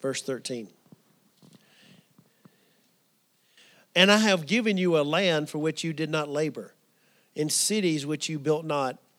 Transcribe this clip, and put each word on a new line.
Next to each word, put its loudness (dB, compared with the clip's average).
verse -6
thirteen. -8
"And 8
I 8
have 2
given 0
you 2
a 4
land 0
for -8
which -2
you -4
did -4
not -2
labor, -4
in 0
cities 0
which -6
you -6
built -2
not, -2